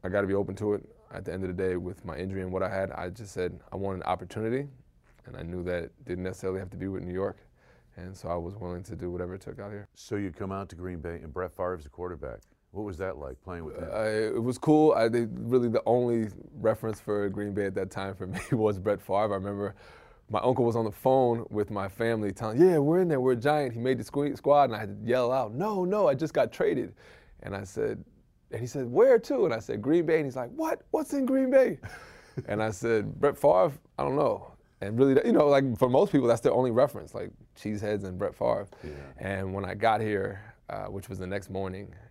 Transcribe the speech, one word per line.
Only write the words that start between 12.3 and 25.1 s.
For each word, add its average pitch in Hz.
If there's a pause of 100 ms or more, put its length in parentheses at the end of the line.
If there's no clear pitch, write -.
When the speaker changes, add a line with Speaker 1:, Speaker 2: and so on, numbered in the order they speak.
Speaker 2:
What 101
was 98
that 92
like, 67
playing 85
with 76
him? -
Speaker 1:
Uh, 110
it 110
was 123
cool. 156
I, 113
they, 117
really, 120
the 110
only 117 (240)
reference 110
for 104
Green 101
Bay 101
at 95
that 95
time 98
for 92
<laughs> -
me 160 (140)
was 107
Brett 101
Favre. 101
I -
remember 101 (540)
my 110
uncle 123
was 117
on 113
the 104
phone 123
with 104
my 98
family 110
telling, 110
"Yeah, 175
we're 156
in 175
there, 143
we're 127
a -
Giant. 139
He 117
made 123
the 107
sque-, 143
squad," 143
and 117
I 104
had 104
to 110
yell 123